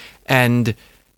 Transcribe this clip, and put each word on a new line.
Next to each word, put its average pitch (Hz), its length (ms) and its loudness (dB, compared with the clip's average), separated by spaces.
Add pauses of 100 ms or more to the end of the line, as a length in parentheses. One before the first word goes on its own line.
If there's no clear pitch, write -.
(260)
And, 120 480 0 (440)